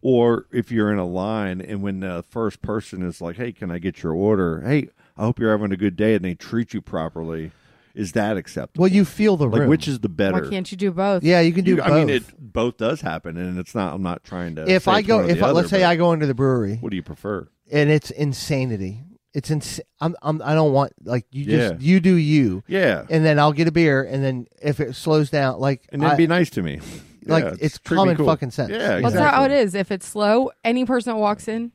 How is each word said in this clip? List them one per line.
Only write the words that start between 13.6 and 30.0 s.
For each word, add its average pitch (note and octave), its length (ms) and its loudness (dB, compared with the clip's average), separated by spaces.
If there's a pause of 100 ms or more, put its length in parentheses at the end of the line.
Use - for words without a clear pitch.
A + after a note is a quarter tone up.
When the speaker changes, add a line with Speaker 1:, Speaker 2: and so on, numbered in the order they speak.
Speaker 1:
not, F#2+ 200 -2
I'm F#2+ 80 -6
not F2 220 -6
trying F2 320 -8
to D#2 140 -6
Speaker 2:
If F#3 140 2
Speaker 1:
say F#3+ 80 2
Speaker 2:
I G3+ 80 4
Speaker 1:
it's G3 80 -4
Speaker 2:
go, A3+ 80 4
Speaker 1:
one F#3 100 2
or - 20 0
Speaker 2:
if E3+ 100 2
Speaker 1:
the G3 60 2
Speaker 2:
I, - 40 2
Speaker 1:
other, - 60 2
Speaker 2:
let's E3+ 160 2
say G3 120 2
Speaker 1:
but F3+ 80 4
Speaker 2:
I E3+ 60 2
go E3+ 160 2
into D3+ 140 0
the C3+ 80 0
brewery, A#2+ 460 0
Speaker 1:
what A#2 100 -6
do G2 60 -6
you E2+ 60 -6
prefer? F#2+ 440 -8 (240)
Speaker 2:
and D3 200 2
it's D3+ 200 2
insanity. B2+ 920 -4 (340)
It's D3 160 -6
ins-, - 300 -4 (200)
I'm, E3 220 -4
I'm, D#3 200 -2
I D3 120 0
don't D#3 180 4
want, C#3 200 2 (120)
like, A#2 260 -4
you C#3 140 -8
just, B2 300 2
Speaker 1:
Yeah. - 40 -12
Speaker 2:
you E3+ 220 4
do F#3 140 4
you. D3 520 2
Speaker 1:
Yeah. E3 440 0
Speaker 2:
And D#3+ 140 4
then D3+ 140 6
I'll D3+ 140 4
get D#3+ 160 2
a D#3+ 40 -2
beer, D3+ 300 4
and C3+ 220 -4
then C3 220 -4 (160)
if D3 180 -2
it C3 160 -4
slows D#3 340 2
down, C3 300 -2
like, C3+ 220 -2 (100)
Speaker 1:
And C#3 100 -4
then D#3 80 4
Speaker 2:
I D3 60 4
Speaker 1:
be E3 100 6
nice E3+ 240 2
to - 120 -4
me. D#2+ 180 -4 (460)
Speaker 2:
Like, D#3+ 180 2
Speaker 1:
Yeah, D#2+ 160 -4
Speaker 2:
it's D3+ 180 -4
Speaker 1:
treat - 180 -2
me F#3+ 40 4
Speaker 2:
common F3+ 160 4
Speaker 1:
cool. D3+ 100 2
Speaker 2:
fucking D3 240 0
sense. - 200 -4
Speaker 1:
Yeah, G#3+ 80 -6
Speaker 3:
That's F#2 240 0
how A#3+ 60 2
Speaker 1:
exactly. C#4 360 2
Speaker 3:
it C4+ 80 2
is. A3 240 2
If G3 160 -2
it's F#3+ 140 -8